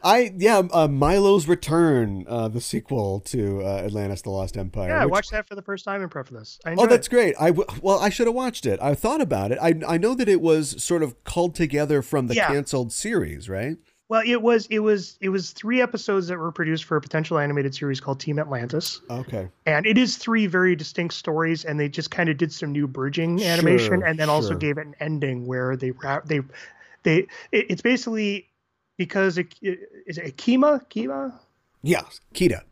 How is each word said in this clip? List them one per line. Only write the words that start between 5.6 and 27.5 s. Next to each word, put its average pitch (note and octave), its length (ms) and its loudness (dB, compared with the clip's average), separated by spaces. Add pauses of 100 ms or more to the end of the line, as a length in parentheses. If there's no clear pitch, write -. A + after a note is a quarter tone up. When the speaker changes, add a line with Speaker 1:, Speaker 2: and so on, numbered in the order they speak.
Speaker 2:
first G3 220 -10
time G3 180 -6
in F3+ 60 -8
prep C3+ 180 -10
for B2+ 80 -20
this. A2 320 -20
I E3 40 -6
Speaker 1:
Oh, - 20 -4
Speaker 2:
enjoyed G#3+ 180 6
Speaker 1:
that's A#3 160 6
Speaker 2:
it. - 40 -6
Speaker 1:
great. A3 300 4
I D#3 120 4
w-, E3 140 0 (140)
well, F#3+ 200 2
I G3+ 100 2
should A#3 160 0
have A#3 80 2
watched B3 320 -4
it. G2 160 0
I C#3+ 120 2
thought C4+ 260 0
about A2+ 320 0
it. - 100 -2
I, E3 120 4 (140)
I E3 80 2
know G#3+ 180 2
that B3 140 0
it F#3 120 6
was D#3 420 2
sort E3+ 200 0
of C3 220 -6
culled F3 300 -2
together D3 480 0
from C3+ 240 0
the E3+ 80 -2
Speaker 2:
Yeah. G3+ 140 2
Speaker 1:
canceled C#3 440 -2
series, F#2+ 560 -4
right? A2+ 280 -6 (320)
Speaker 2:
Well, A3 180 2
it A#3+ 160 2
was, A3+ 240 4
it G#3+ 140 -2
was, G#3+ 420 0
it F#3+ 80 -2
was F#3+ 220 -4
three A#3+ 280 -2
episodes G#3 480 -2
that F3+ 100 -6
were D#3+ 140 -6
produced D#3+ 320 -2
for D#3+ 120 -2
a D3+ 40 2
potential D#3 380 -2
animated C#3+ 360 0
series C3+ 260 -4
called C3+ 200 -6
Team D3 180 -4
Atlantis. C#3 680 -4
Speaker 1:
Okay. A#2 400 -8 (160)
Speaker 2:
And D#3+ 220 2
it A3 100 4
is B3 220 2
three A3+ 280 0
very F3+ 300 2
distinct E3 380 -6
stories, D#3+ 500 -2
and D3+ 160 -4
they D3 80 0
just D3 220 -8
kinda D#3+ 240 0
did D#3 180 -2
some D3+ 180 -8
new C#3+ 160 -2
bridging C#3+ 520 -2
Speaker 1:
Sure, G#3 100 -2
Speaker 2:
animation, E3 560 4
and D#3+ 140 0
then D#3 100 2
also D3+ 220 2
Speaker 1:
sure. C#3+ 80 -2
Speaker 2:
gave D3 180 -2
it D#3 100 -10
an D3 140 -18
ending C#3 460 -4
where B2+ 280 -2
they B2+ 180 -4
wrap, C#3 340 -6
they, D3+ 140 0 (600)
they, E3 180 4 (300)